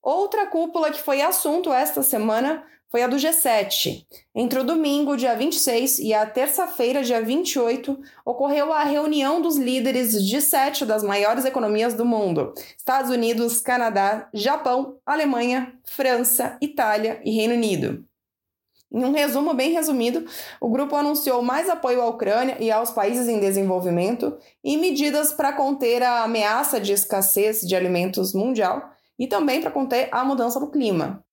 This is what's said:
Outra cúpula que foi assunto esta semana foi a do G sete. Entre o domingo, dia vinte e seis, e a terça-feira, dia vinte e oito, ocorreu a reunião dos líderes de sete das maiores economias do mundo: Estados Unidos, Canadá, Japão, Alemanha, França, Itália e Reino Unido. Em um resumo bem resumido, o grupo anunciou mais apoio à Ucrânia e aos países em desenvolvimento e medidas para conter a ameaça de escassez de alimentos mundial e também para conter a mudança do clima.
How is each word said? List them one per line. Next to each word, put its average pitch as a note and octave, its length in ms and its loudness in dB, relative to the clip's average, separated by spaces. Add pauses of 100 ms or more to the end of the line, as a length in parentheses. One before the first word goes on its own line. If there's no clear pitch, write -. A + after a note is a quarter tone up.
(120)
Outra G4+ 360 0
cúpula E4 420 0
que D4 100 -6
foi C#4 220 0
assunto E4+ 500 0
esta C#4 300 0
semana B3 600 0 (260)
foi A#3+ 140 2
a B3 40 2
do C4 120 0
G D#4 120 2
sete. A3 760 0 (260)
Entre A#3+ 240 0
o C4 60 0
domingo, D4 520 2
dia A#3+ 200 0
vinte C#4+ 180 -2
e - 60 -2
seis, B3 400 0
e G#3+ 160 0
a G#3+ 100 2
terça-feira, C4 800 0
dia A#3 180 0
vinte C#4 320 0
e C#4 60 0
oito, B3 400 -2 (260)
ocorreu C#4+ 480 0
a D4+ 100 2
reunião D4 560 0
dos D#4+ 160 0
líderes B3 720 0
de A#3+ 160 0
sete C#4+ 420 2
das G#3+ 200 0
maiores G#3 420 2
economias A#3 480 0
do A3+ 100 -2
mundo: G3+ 520 0 (200)
Estados C4 360 0
Unidos, A#3 500 0
Canadá, A3 720 0
Japão, C4+ 600 0 (100)
Alemanha, B3+ 680 0 (120)
França, B3 720 0
Itália A3 640 0
e - 60 -2
Reino A3 240 2
Unido. G3 500 0 (880)
Em B3 140 -2
um C4+ 60 2
resumo D4 420 2
bem C4+ 200 0
resumido, D4+ 520 0 (340)
o A#3 120 -2
grupo C#4 240 0
anunciou C#4+ 480 0
mais D4 260 0
apoio C4 320 0
à A#3 60 2
Ucrânia A#3 520 0
e A3+ 120 0
aos A3+ 180 0
países A#3 380 0
em A3+ 120 0
desenvolvimento G3 960 0 (280)
e C#4 120 0
medidas D4 560 0
para C#4 220 -2
conter C4+ 480 0
a A#3+ 220 2
ameaça A3+ 560 0
de G3 140 0
escassez G3+ 680 0
de F#3 140 -2
alimentos F#3 580 0
mundial A3 560 0 (320)
e C4 60 -2
também D4 320 0
para D#4+ 100 -2
conter C4 440 0
a B3 100 0
mudança C4 380 0
do D4 100 -8
clima. G3 500 0 (120)